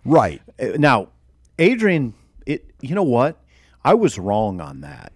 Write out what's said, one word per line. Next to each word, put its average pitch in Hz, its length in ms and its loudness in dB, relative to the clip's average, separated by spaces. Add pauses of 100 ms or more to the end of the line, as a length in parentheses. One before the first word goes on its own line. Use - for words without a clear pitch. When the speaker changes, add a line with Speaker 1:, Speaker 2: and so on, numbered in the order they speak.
Speaker 1:
Right. 113 360 2 (180)
Speaker 2:
Uh, 127 180 -4
now, 135 320 2 (500)
Adrian, 175 540 2 (320)
it, - 240 -8 (120)
you 139 140 -8
know 202 80 -2
what? 135 340 0 (460)
I 147 120 4
was 214 240 0
wrong 98 420 -4
on 69 200 -16
that. - 340 -20